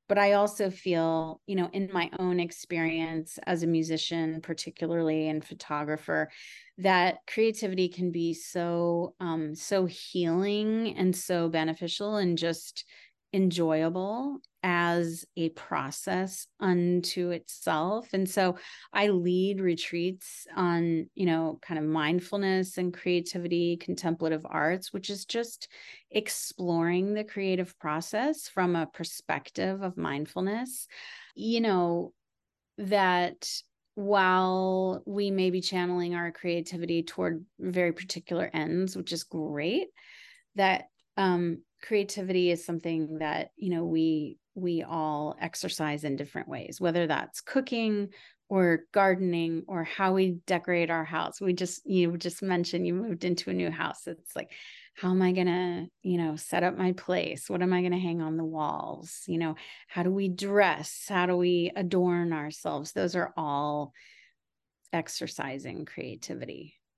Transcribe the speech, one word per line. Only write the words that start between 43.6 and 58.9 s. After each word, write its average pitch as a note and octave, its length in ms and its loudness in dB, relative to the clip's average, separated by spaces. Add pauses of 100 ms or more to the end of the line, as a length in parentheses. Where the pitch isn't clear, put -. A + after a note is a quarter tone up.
know, E3+ 160 0
we, D#3+ 540 0 (160)
we F3 300 -2
all D3+ 560 -2
exercise D#3 640 -4
in C#3+ 100 -2
different C#3+ 320 -8
ways, - 340 -10
whether F3 280 2
that's - 320 -2
cooking A3 680 0 (400)
or F3 440 4
gardening F3 720 2
or F3+ 160 -4
how F#3 300 2
we F#3+ 240 4 (100)
decorate E3+ 440 2
our E3 140 0
house. D#3+ 360 -4
We F#3 140 2
just, F3+ 300 -6
you F3 340 4
just E3+ 220 -6
mentioned F3+ 460 0
you F3 80 0
moved F#3+ 300 -2
into F3+ 260 0
a F#3 40 0
new F3 160 0
house. E3 360 -6
It's - 300 -12
like, - 160 -8 (420)
"How F#3 160 0
am F#3 120 4
I F3+ 100 6
gonna, F3+ 560 2 (140)
you F3+ 160 2
know, D#3+ 180 0
set E3+ 260 -2
up F3+ 160 0
my F#3 140 2
place? - 580 -4
What F3+ 120 0
am F3+ 100 4
I F3+ 100 4
gonna F3+ 160 2
hang E3+ 220 -2
on D#3+ 160 -2
the E3 80 -2
walls? D#3 840 -6